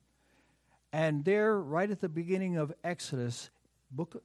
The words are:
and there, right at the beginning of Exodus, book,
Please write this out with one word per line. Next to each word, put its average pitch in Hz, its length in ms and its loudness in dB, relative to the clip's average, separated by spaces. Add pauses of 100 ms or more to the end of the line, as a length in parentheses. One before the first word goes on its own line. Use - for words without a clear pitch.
(920)
and 151 320 2
there, 214 360 4
right 170 300 0
at 202 120 -4
the 185 80 0
beginning 175 480 0
of 151 160 0 (100)
Exodus, 127 680 -4 (400)
book, 143 340 -8